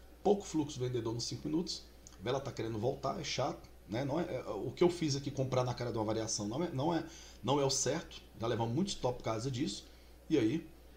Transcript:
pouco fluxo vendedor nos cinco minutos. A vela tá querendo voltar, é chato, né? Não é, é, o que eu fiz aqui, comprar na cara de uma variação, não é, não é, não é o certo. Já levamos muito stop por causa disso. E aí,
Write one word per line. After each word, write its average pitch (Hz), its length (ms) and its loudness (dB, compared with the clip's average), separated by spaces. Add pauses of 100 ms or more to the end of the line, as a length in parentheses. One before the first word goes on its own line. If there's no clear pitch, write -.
(240)
pouco 202 220 4
fluxo 147 340 -2
vendedor 123 340 0
nos 120 100 -2
cinco - 240 -4
minutos. 151 360 -2 (360)
A 92 40 -12
vela 127 160 0
tá 127 120 -4
querendo 113 260 -4
voltar, 135 420 0
é 160 40 -6
chato, - 460 -2 (200)
né? 131 140 -2
Não 139 160 0
é, 180 40 2
é, 127 260 -2
o 113 220 -2
que - 120 4
eu 175 60 10
fiz 151 260 2
aqui, 139 160 -2
comprar 127 320 2
na 120 100 2
cara - 180 -2
de 113 60 -2
uma 110 80 2
variação, 110 420 0
não 123 160 2
é, 175 80 0
não 139 220 2
é, 160 100 0 (400)
não 135 160 4
é 139 60 6
o 135 40 4
certo. - 520 0 (180)
Já 113 80 0
levamos 117 280 2
muito 190 140 2
stop - 280 -2
por - 60 -10
causa 113 260 -2
disso. 135 360 -2 (440)
E - 80 6
aí, 123 300 2 (300)